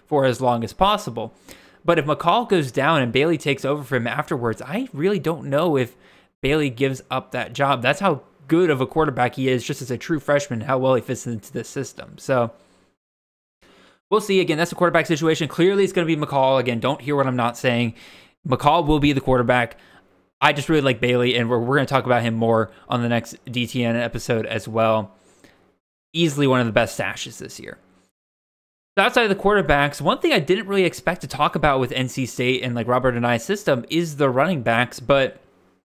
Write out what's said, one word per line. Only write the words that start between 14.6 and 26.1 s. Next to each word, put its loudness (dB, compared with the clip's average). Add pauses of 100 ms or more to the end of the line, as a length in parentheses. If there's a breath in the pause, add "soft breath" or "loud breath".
a -8
quarterback 2
situation. 0
Clearly, 2
it's -4
gonna 0
be 0
McCall. 2
Again, -2
don't -2
hear -2
what 2
I'm -2
not -2
saying. 0 (500 loud breath)
McCall 2
will 2
be 4
the 0
quarterback. 2 (640 soft breath)
I 6
just -6
really 4
like 2
Bailey, 2
and 0
we're, 2
we're 0
gonna 2
talk 0
about 2
him -2
more 2 (200 loud breath)
on -2
the -2
next -2 (100)
D -4
T -2
N 0
episode -4
as -6
well. 0 (960 soft breath)